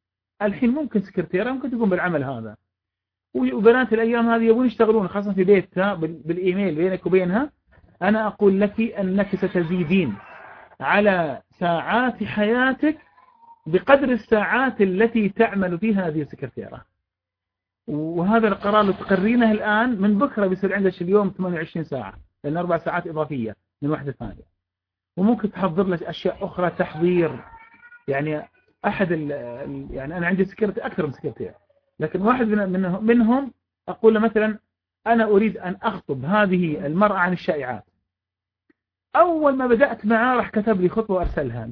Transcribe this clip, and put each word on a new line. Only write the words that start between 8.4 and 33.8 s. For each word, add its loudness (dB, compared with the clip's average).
لك 0
أنك -2
ستزيدين 0
على 2
ساعات -2
حياتك 0
بقدر 4
الساعات 0
التي 2
تعمل 0
فيها 0
هذه -2
السكرتيرة، -12
وهذا 0
القرار 0
اللي 2
تقرينه 2
الآن 0
من 2
بكرة 0
بيصير -2
عندك -2
اليوم 2
ثمانية -4
وعشرين -8
ساعة، -8
لأن -4
أربع -2
ساعات -6
إضافية -6
من -2
واحدة -4
ثانية. -16
وممكن 0
تحضر -2
لك -2
أشياء -6
أخرى -2
تحضير. 0
يعني -4
أحد -2
ال-، -4
ال-، -10
يعني -10
أنا -4
عندي 2
سكرتير، -4
أكثر -4
من -6
سكرتير، -10
لكن -4
واحد 2
من-، 0
منه-، -2
منهم 2